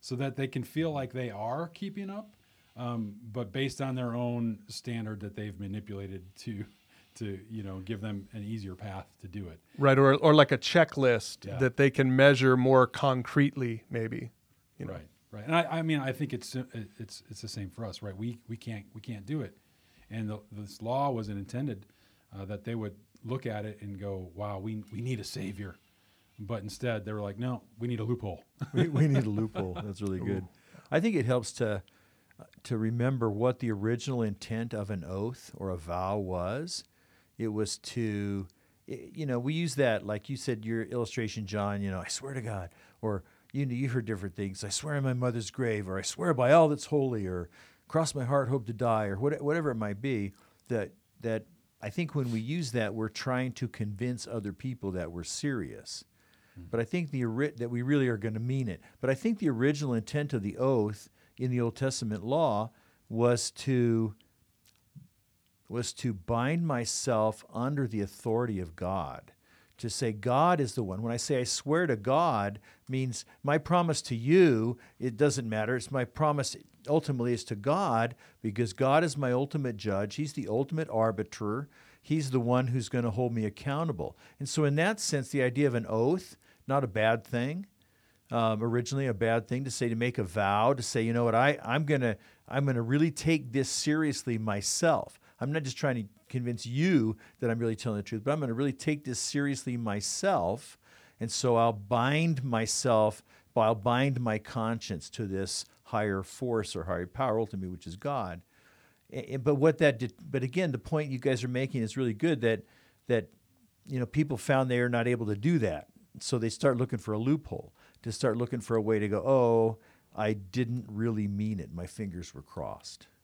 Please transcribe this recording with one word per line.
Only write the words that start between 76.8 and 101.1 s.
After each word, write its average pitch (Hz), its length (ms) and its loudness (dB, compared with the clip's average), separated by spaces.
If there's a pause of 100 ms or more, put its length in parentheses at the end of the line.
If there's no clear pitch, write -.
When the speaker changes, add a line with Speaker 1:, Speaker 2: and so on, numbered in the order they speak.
Speaker 3:
ultimately 135 440 2
is 117 120 -2
to 113 120 -6
God, 123 580 2 (280)
because 110 300 -2
God 135 300 4
is 151 140 0
my 135 160 0
ultimate 131 440 -2
judge. 101 380 -2
He's 147 200 -6
the 127 120 -6
ultimate 139 420 -2
arbiter. 110 800 0 (320)
He's 151 300 -2
the 131 100 2
one 123 280 2
who's 123 200 -2
gonna 120 220 -2
hold 120 240 -2
me 113 100 0
accountable. 139 720 -4 (220)
And 139 100 -8
so 156 160 0
in 143 120 2
that 180 240 2
sense, 135 300 -2
the 139 120 2
idea 127 240 4
of 127 80 4
an 117 140 0
oath, 135 480 0 (320)
not 135 160 2
a 123 40 -2
bad 110 360 2
thing. 139 420 -4 (640)
Um, 113 320 2
originally 123 440 0
a 120 80 0
bad 113 320 2
thing 127 180 -2
to 131 60 -6
say, 120 180 0
to 113 60 0
make 120 240 0
a 110 60 0
vow, 104 500 4
to 127 80 -6
say, 113 200 0
"You 113 100 2
know 120 120 2
what, 117 100 4
I, 135 280 6
I'm 135 220 0
gonna, 131 320 2 (320)
I'm 139 180 0
gonna 123 160 2
really 143 280 4
take 147 420 0
this 131 160 2
seriously 151 720 0
myself. 110 840 0 (200)
I'm 135 120 -2
not 156 120 -2
just 127 120 -6
trying 135 200 0
to 107 120 -4 (200)
convince 120 380 -4
you 127 500 4 (240)
that 120 100 2
I'm 117 80 0
really 113 180 0
telling 107 220 -2
the 101 40 -4
truth, 107 220 -6
but 139 80 0
I'm 160 80 0
gonna 123 140 -2
really 135 180 0
take 147 320 -2
this 123 160 -4
seriously 139 560 -2
myself. 110 1000 -2 (440)